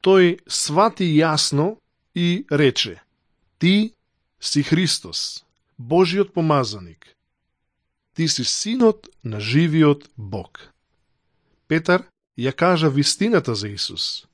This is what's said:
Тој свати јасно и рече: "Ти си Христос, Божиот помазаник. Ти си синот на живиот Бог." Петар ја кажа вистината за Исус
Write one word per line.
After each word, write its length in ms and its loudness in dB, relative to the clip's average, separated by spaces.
Тој 440 4
свати 680 0
јасно 600 0
и 360 -2
рече: 480 0
"Ти 340 2
си 220 -2
Христос, 840 -4
Божиот 540 0
помазаник. 800 -4
Ти 120 -2
си 160 -4
синот 640 -2
на 160 -8
живиот 760 2
Бог." 420 -12
Петар 360 0
ја 140 -2
кажа 380 2
вистината 680 0
за 120 -10
Исус 680 -10